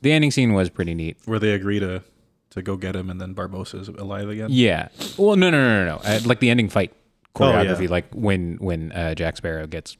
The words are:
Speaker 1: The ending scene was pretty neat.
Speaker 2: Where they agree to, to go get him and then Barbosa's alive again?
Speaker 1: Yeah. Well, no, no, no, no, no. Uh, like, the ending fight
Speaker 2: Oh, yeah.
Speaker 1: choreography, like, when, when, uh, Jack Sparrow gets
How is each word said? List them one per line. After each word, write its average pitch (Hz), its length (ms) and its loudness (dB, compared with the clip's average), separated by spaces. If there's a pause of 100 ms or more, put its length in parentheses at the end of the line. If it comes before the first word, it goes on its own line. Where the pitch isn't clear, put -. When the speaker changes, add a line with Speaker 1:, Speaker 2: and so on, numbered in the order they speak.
Speaker 1:
The 143 80 4
ending 151 180 4
scene 123 240 2
was 92 160 2
pretty 85 240 -4
neat. 82 320 -6
Speaker 2:
Where 110 140 -4
they 104 140 2
agree 101 260 -2
to, 92 240 -6 (480)
to 95 100 -8
go 95 140 -6
get 95 200 -8
him 92 140 -8
and 90 100 -10
then 92 140 -12
Barbosa's 95 540 -10
alive 101 420 -10
again? 107 220 -8
Speaker 1:
Yeah. 110 380 4 (280)
Well, 202 180 4
no, 185 140 6
no, 160 100 4
no, 110 260 4
no, 80 100 -2
no. - 80 -10
Uh, 107 220 2
like, 120 140 2
the 123 120 4
ending 120 180 4
fight 95 220 0 (460)
Speaker 2:
Oh, 135 120 6
yeah. 98 160 4
Speaker 1:
choreography, 92 240 0
like, 87 240 0
when, 95 460 -2
when, 82 340 -4
uh, 82 200 -4
Jack 80 220 -4
Sparrow 80 320 -6
gets - 320 -12